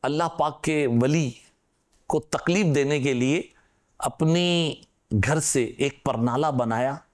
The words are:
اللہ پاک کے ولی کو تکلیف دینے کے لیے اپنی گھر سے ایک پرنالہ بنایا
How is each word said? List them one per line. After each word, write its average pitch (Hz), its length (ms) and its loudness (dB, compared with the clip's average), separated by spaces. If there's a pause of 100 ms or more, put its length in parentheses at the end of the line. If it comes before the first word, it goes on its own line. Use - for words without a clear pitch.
اللہ 147 220 -2
پاک 156 400 -4
کے 151 240 0 (140)
ولی 143 300 0 (760)
کو - 120 0
تکلیف 170 560 0
دینے 143 240 2
کے 135 140 0
لیے 131 280 0 (560)
اپنی 170 760 0 (360)
گھر 113 280 2
سے 135 240 0
ایک 131 400 -4
پرنالہ 123 440 0
بنایا 123 480 0 (180)